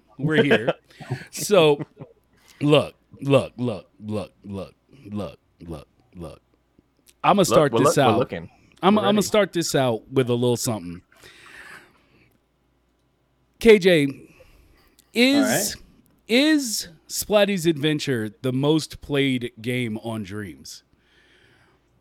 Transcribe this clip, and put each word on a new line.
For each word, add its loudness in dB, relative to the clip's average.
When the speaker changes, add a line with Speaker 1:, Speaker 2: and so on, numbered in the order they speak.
Speaker 1:
We're 2
here. 0
So, 2
look, 2
look, 0
look, -6
look, -8
look, -12
look, -10
look, -16
look. -16
I'ma 4
Speaker 2:
Look, 4
Speaker 1:
start 4
Speaker 2:
we're 2
Speaker 1:
this 2
Speaker 2:
look-, 4
we're 4
Speaker 1:
out. 2
Speaker 2:
looking. -6
Speaker 1:
I'm, 4
Speaker 2:
We're 0
Speaker 1:
I'ma 0
Speaker 2:
ready. 2
Speaker 1:
start 0
this -2
out -2
with 0
a 0
little 0
something. -8
K 8
J, 4
is, 4
Speaker 3:
All 0
right. -2
Speaker 1:
is 0
Splatty's -2
Adventure -2
the -2
most -2
played -4
game -6
on -8
Dreams? -14